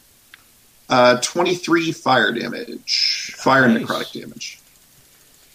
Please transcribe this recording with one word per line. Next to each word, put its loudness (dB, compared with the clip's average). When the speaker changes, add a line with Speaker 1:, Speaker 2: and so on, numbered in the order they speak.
Speaker 1:
Uh, 4
twenty-three 0
fire 2
damage. -6
Fire 4
Speaker 2:
Nice. 2
Speaker 1:
necrotic -6
damage. -16